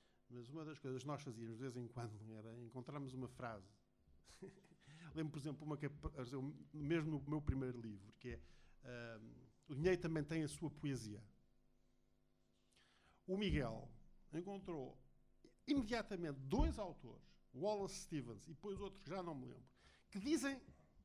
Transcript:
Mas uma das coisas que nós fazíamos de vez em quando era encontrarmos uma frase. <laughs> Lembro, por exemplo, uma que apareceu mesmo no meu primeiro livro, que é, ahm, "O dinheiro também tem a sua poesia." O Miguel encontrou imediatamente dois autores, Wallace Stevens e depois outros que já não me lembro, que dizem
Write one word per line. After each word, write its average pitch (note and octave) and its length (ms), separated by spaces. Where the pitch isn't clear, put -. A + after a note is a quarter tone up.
Mas A#2+ 200
uma D#3 160
das D3+ 140
coisas C3 240
que C3+ 40
nós D3 140
fazíamos A2+ 340
de A2+ 60
vez B2+ 160
em A#2+ 100
quando A2 480
era A2+ 280
encontrarmos B2+ 500
uma B2+ 140
frase. G#2+ 420
<laughs> D#3+ 720
Lembro, D#3 200
por D3 60
exemplo, D3 260
uma D3 120
que D3 80
apareceu C3+ 560
mesmo D3+ 380
no C#3 180
meu D3+ 120
primeiro B2+ 400
livro, G#2 360
que B2 120
é, A#2 100
ahm, A#2 500
"O D3+ 80
dinheiro F3 260
também D#3+ 220
tem D#3+ 200
a D3 40
sua D3 240
poesia." A2 500
O F#3+ 100
Miguel C3+ 520
encontrou F3+ 640
imediatamente G#3 720
dois A3+ 400
autores, E3+ 420
Wallace G3 420
Stevens A#2 520
e D#3+ 60
depois G3 260
outros G3 240
que C#3 60
já F#3+ 120
não E3+ 140
me B2+ 120
lembro, - 200
que G3+ 100
dizem C4+ 420